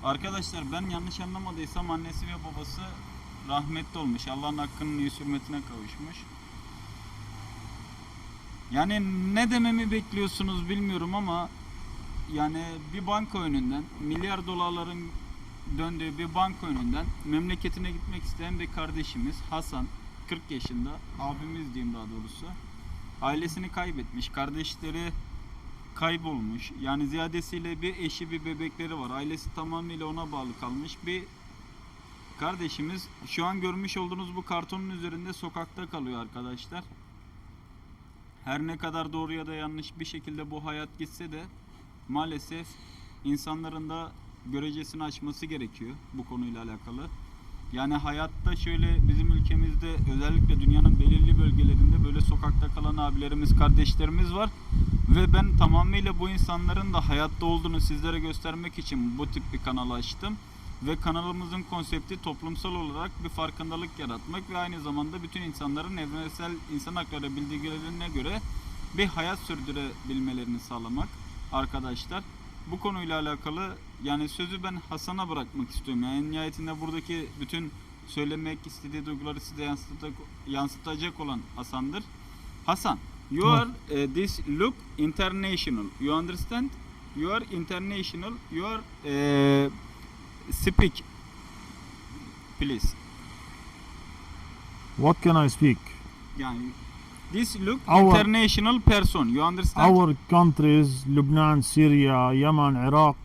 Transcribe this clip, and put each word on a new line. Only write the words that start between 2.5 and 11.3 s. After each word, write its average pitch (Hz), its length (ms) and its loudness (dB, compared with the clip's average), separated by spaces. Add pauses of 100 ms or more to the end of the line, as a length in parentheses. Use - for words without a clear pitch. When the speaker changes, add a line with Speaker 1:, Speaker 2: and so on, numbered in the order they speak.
Speaker 1:
babası 151 300 -10 (680)
rahmetli 151 500 -4
olmuş. 127 300 -4
Allah'ın 147 300 -6
hakkının 147 400 -6
yüz 143 220 -4
hürmetine 143 480 -6
kavuşmuş. 120 480 -14 (2500)
Yani 190 320 0 (320)
ne 226 160 4
dememi 233 400 2
bekliyorsunuz 196 800 -2
bilmiyorum 190 460 -2
ama 175 340 -2 (880)